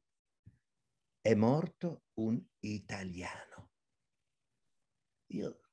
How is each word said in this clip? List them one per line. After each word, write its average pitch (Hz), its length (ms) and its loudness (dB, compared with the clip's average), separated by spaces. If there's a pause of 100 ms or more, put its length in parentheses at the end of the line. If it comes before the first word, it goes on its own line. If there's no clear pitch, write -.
(1200)
"È 110 120 6
morto 151 680 2 (160)
un 110 240 0 (160)
italiano". 95 1120 -8 (1600)
Io - 280 -6 (120)